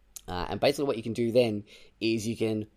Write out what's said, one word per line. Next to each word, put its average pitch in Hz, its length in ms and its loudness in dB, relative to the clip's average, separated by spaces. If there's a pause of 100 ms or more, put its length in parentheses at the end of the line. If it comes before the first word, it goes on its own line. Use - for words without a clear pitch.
(260)
Uh, 90 240 -4
and 101 100 -4
basically 143 240 2
what 131 120 0
you 113 60 -6
can 113 100 -4
do 117 200 0
then 110 320 2 (360)
is 113 260 0
you 113 100 -2
can 110 300 -2 (100)